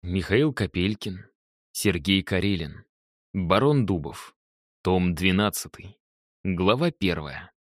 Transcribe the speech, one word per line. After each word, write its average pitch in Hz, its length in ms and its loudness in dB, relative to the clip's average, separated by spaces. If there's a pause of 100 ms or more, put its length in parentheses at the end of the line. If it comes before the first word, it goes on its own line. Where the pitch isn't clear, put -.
Михаил 95 460 2
Копелькин, 98 760 -4 (440)
Сергей 95 520 0
Карелин, 90 600 -2 (500)
Барон 110 520 2
Дубов, 80 500 -4 (460)
том 90 340 2
двенадцатый, 95 840 -2 (460)
глава 104 480 2
первая. 80 680 -4